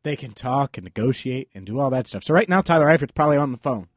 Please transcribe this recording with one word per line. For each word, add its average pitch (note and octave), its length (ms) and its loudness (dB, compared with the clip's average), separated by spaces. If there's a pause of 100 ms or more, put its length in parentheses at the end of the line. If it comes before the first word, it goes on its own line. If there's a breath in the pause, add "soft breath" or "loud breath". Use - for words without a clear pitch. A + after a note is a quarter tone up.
They D3+ 140 -4
can B2+ 160 -12
talk C3 460 -4
and F#2 60 -12
negotiate B2+ 720 -4
and G2 120 -16
do A2 140 -6
all C#3 120 0
that C3 160 -2
stuff. - 160 -10
So D3+ 100 0
right F3 160 4
now, F#3 120 2
Tyler D#3+ 260 4
Eifert's D#3 240 4
probably D3+ 260 2
on C#3+ 140 0
the A#2+ 80 -8
phone, A2+ 380 -4